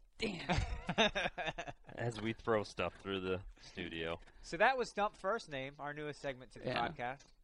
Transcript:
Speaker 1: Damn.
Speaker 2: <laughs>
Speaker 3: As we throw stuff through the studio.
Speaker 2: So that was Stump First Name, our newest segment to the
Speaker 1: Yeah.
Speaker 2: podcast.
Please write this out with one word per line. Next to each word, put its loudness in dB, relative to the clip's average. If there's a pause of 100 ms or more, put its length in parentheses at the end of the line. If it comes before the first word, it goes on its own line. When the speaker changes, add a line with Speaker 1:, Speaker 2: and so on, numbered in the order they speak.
(180)
Speaker 1:
Damn. 2
Speaker 2:
<laughs> -4 (840)
Speaker 3:
As 0
we 2
throw 4
stuff 0 (100)
through 0
the 2 (200)
studio. -2 (240)
Speaker 2:
So -6
that 8
was 2
Stump 2
First 0
Name, -4
our -4
newest -6
segment -6
to -16
the -6
Speaker 1:
Yeah. 2
Speaker 2:
podcast. -4 (240)